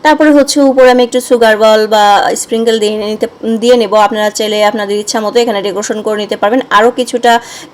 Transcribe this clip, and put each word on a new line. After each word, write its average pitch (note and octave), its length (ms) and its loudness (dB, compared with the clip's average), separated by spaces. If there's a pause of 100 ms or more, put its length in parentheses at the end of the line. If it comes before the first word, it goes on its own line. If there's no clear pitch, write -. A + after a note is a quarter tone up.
তারপরে D4+ 320 2
হচ্ছে C#4 200 2 (140)
উপরে B3+ 200 6
আমি B3 160 2
একটু B3 200 -2
সুগার A3+ 300 2
বল A3 300 4
বা G#3 160 2 (380)
স্প্রিঙ্কেল A3+ 380 -2
দিয়ে G#3 140 -2 (180)
নিতে, G#3+ 160 -6 (360)
দিয়ে B3 180 4
নেব। G#3 120 -2 (140)
আপনারা G#3+ 220 -2
চাইলে G#3+ 280 -4 (120)
আপনাদের G#3 340 -4
ইচ্ছা A3+ 220 -4
মতো G#3 180 -2
এখানে G#3+ 240 -2
ডেকোরেশন G#3+ 380 -6
করে G#3+ 180 -4
নিতে G3+ 180 -6
পারবেন। A3+ 280 0
আরও A3 220 2
কিছুটা A#3+ 420 -2 (400)